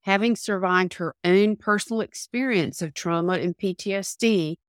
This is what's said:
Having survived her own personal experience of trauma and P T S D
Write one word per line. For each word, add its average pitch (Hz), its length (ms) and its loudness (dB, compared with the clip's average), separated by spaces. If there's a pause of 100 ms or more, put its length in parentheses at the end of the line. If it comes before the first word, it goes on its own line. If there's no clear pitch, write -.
Having 202 340 2
survived 185 600 0
her 165 280 -6
own 208 320 6
personal 214 460 -2
experience 220 800 -2
of 156 120 -6
trauma 170 400 -2
and 170 220 -2
P 185 180 -4
T 196 200 -6
S 196 220 -6
D 180 420 0 (120)